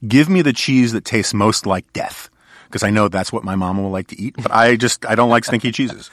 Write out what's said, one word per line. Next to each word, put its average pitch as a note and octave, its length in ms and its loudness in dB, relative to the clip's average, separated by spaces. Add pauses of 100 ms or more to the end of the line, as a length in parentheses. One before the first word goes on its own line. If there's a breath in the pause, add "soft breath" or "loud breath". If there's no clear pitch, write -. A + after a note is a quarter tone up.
"Give C#3+ 220 4
me F#3 120 4
the C#3+ 120 2
cheese B2+ 400 2
that A2 120 -4
tastes - 280 -2
most G#2+ 320 0
like F#2+ 280 -4
death." - 360 -10 (420 soft breath)
'Cause - 120 -4
I G#2 60 2
know G#2+ 180 4
that's F#2 240 -4
what A2 140 -6
my F#2+ 100 -4
mom F#2+ 260 -2
will G2 100 -4
like F#2+ 160 -6
to - 120 -18
eat, G2+ 220 -8
but A2 100 -4
I A#2 240 4
just, A#2 300 -2
I A2 100 0
don't A#2+ 140 4
like A#2 160 2
stinky A#2+ 260 -2
cheeses. A2 420 -6